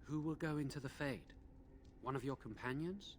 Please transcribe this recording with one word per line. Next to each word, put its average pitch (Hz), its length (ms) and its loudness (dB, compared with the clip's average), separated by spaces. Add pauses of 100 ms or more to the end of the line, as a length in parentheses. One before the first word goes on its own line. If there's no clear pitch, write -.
who 151 160 2
will 156 140 4
go 156 220 4
into 143 220 2
the 131 100 -2
Fade? 131 440 0 (680)
One 127 140 2
of 131 80 2
your 135 120 2
companions? 139 840 0